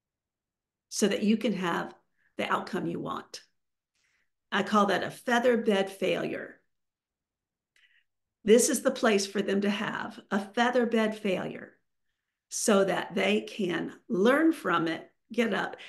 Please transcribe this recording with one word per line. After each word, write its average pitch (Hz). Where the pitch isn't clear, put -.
So -
that 202
you 214
can 220
have 175
the -
outcome 190
you 170
want. -
I 202
call 208
that -
a -
feather 240
bed 196
failure. -
This 233
is 254
the 262
place 208
for 202
them 202
to 202
have -
a 208
feather 240
bed 220
failure 175
so 196
that 175
they 202
can 175
learn 262
from 165
it, 160
get 226
up. 180